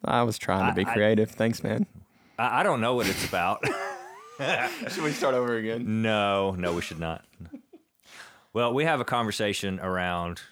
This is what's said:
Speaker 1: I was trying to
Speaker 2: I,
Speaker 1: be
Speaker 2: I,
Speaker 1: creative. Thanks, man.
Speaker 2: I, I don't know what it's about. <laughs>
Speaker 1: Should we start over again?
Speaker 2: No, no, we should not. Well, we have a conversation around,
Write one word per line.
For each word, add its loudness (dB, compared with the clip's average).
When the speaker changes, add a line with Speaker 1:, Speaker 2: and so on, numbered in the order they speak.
Speaker 1:
I 4
was 0
trying 2
to 2
Speaker 2:
I, 2
Speaker 1:
be 0
Speaker 2:
I, 0
Speaker 1:
creative. 4
Thanks, 0
man. 0
Speaker 2:
I, 2
I 4
don't 2
know 2
what 2
it's -2
about. 0
<laughs> -6
Speaker 1:
Should -4
we 0
start 0
over 0
again? -2
Speaker 2:
No, 2
no, -2
we -2
should -8
not. -6
Well, 0
we 2
have 2
a -4
conversation -2
around, -2